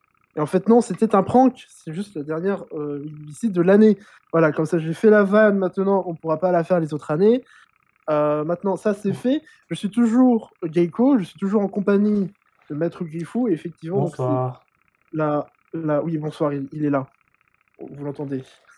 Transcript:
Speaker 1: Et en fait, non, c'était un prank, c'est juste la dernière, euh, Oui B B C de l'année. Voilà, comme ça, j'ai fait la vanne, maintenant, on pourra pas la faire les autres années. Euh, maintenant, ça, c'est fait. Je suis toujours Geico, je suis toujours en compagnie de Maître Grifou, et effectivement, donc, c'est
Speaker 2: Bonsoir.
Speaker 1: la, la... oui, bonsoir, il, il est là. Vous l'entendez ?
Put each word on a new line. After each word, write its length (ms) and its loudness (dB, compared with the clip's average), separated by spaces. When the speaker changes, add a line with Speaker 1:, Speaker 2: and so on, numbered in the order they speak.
Speaker 1:
Et 40 -4
en 60 -2
fait, 220 -2
non, 120 6
c'était 360 0
un 80 4
prank, 420 2
c'est 260 -16
juste 220 -12
la 80 -8
dernière, 400 -4
euh, 280 -8
Oui 80 -12
B 160 -18
B 60 -18
C 160 -6
de 120 0
l'année. 380 6
Voilà, 220 2
comme 120 -2
ça, 140 -2
j'ai 140 -4
fait 180 4
la 140 8
vanne, 340 4
maintenant, 480 0
on 80 -6
pourra 240 -4
pas 140 0
la 100 2
faire 160 0
les 160 -4
autres 160 -8
années. 320 2
Euh, 360 0
maintenant, 320 -4
ça, 180 -2
c'est 180 -4
fait. 300 -2
Je 40 -8
suis 160 -6
toujours 640 2
Geico, 560 2
je 60 -2
suis 160 -16
toujours 220 0
en 60 -2
compagnie 640 0
de 60 -8
Maître 260 -4
Grifou, 460 -6
et 60 2
effectivement, 480 -6
donc, 80 -2
c'est 120 -8
Speaker 2:
Bonsoir. 420 -4
Speaker 1:
la, 360 -2
la... 260 -2
oui, 160 -4
bonsoir, 360 -4
il, 180 -8
il 140 -8
est 60 0
là. 180 -2
Vous 240 -16
l'entendez ? 400 -8